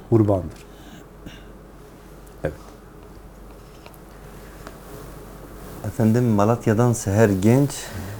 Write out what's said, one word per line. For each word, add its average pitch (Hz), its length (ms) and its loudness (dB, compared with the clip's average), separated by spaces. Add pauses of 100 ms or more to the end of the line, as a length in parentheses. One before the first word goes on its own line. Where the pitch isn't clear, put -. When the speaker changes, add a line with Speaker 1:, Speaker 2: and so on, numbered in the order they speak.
(100)
Speaker 1:
kurbandır. 101 540 0 (1800)
Evet. 78 100 -6 (3250)
Speaker 2:
Efendim, 110 380 2
Malatya'dan 117 680 2
Seher 107 360 2
Genç. 113 420 4 (500)